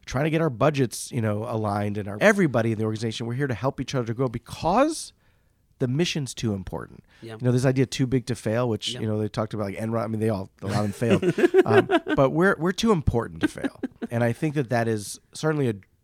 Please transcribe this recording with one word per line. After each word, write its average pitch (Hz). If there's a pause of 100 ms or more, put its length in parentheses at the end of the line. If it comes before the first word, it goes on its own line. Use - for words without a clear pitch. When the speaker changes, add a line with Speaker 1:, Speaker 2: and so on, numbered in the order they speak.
Speaker 1:
trying 135
to 160
get 156
our 165
budgets, 131
you 123
know, 107
aligned, 104
and 104
our, 101
everybody 147
in 104
the 110
organization, 110
we're 117
here 143
to 127
help 131
each 135
other 117
grow 127
because 202 (640)
the 131
mission's 143
too 110
important. 82 (160)
Speaker 2:
Yeah. 113
Speaker 1:
You 123
know, 123
this 123
idea 127
too -
big 123
to 120
fail, 117
which, 107
Speaker 2:
Yeah. 123
Speaker 1:
you 113
know, 107
they 107
talked 110
about, 104
like, 95
Enron. 113
I 110
mean, 110
they 110
all, 98 (120)
a 95
lot 104
of 104
them 123
Speaker 2:
<laughs> 359
Speaker 1:
failed. 370
Um, - (300)
but 135
we're, 175
we're 180
too 226
important 117
to -
fail. - (320)
And 117
I 117
think 151
that 131
that 117
is 107 (120)
certainly 151
a 107 (280)